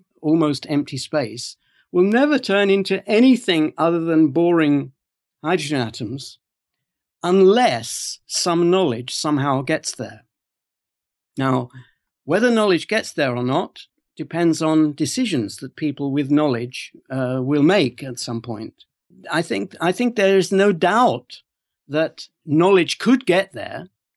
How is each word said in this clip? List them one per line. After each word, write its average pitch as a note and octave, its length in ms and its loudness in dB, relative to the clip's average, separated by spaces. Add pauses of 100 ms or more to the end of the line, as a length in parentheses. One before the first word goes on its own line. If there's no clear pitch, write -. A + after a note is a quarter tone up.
(220)
almost D3+ 460 0
empty C#3+ 300 -4
space A#2+ 580 -8 (360)
will F3+ 120 4
never C4 340 2
turn G3+ 320 0
into G3 380 0
anything A3 680 4
other E3+ 240 0
than D#3+ 320 2
boring D3+ 600 2 (500)
hydrogen D3+ 380 -2
atoms A#2 580 -8 (840)
unless F#3 1040 2
some E3+ 440 0
knowledge C3 440 0
somehow C#3 480 -2
gets D#3 340 -6
there. G#2+ 260 -12 (1120)
Now, C3 320 -2 (560)
whether G#3+ 260 2
knowledge G#3 380 2
gets G#3+ 240 -4
there C3 240 -2
or B2 60 -4
not C3+ 400 -4 (340)
depends E3 460 -2
on D#3 320 2
decisions D#3 640 -2
that - 180 -16
people C#3+ 360 -6
with C#3 180 -2
knowledge, C3+ 600 -2 (180)
uh, C3 320 -4
will C#3+ 200 0
make D3+ 400 2
at B2+ 160 -12
some A#2 220 -8
point. A2 440 -14 (460)
I D#3 120 0
think, G3 380 -6
I F3 120 0
think B3 220 -2
there G3 240 2
is E3+ 140 0
no G3 200 4
doubt F#3 680 0 (460)
that D3+ 400 -4 (160)
knowledge E3+ 540 2
could C4 280 2
get F#3 260 0
there G#2 360 -12 (280)